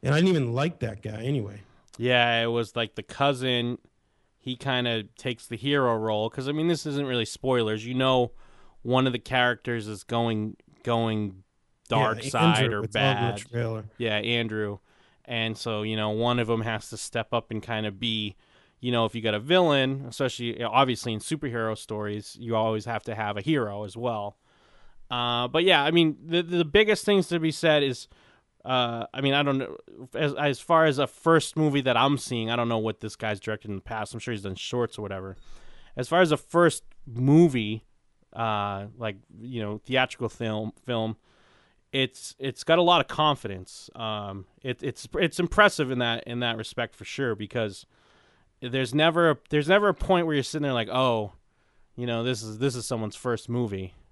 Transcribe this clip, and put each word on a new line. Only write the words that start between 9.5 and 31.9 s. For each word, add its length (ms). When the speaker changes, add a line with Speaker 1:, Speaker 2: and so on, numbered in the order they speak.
Speaker 2:
is 180
going, 520
going 580
Speaker 1:
Yeah, 80
Speaker 2:
dark 240
side 420
Speaker 1:
Andrew, 160
Speaker 2:
or 40
Speaker 1:
it's 120
all 60
in 140
the 40
Speaker 2:
bad. 60
Speaker 1:
trailer. 460
Speaker 2:
Yeah, 180
Andrew. 640
And 320
so, 240
you 120
know, 160
one 280
of 100
'em 140
has 260
to 80
step 380
up 160
and 120
kinda 300
be, 440
you 100
know, 140
if 100
you 60
got 140
a 40
villain, 680
especially, 460
you 60
know, 100
obviously 420
in 80
superhero 560
stories, 640
you 160
always 300
have 180
to 100
have 220
a 60
hero 420
as 140
well. 400
Uh, 380
but 160
yeah, 200
I 60
mean, 340
the, 180
the 220
biggest 400
things 240
to 100
be 120
said 320
is, 260
uh, 480
I 80
mean, 140
I 80
don't 160
know, 180
as, 200
as 260
far 260
as 120
a 80
first 500
movie 260
that 140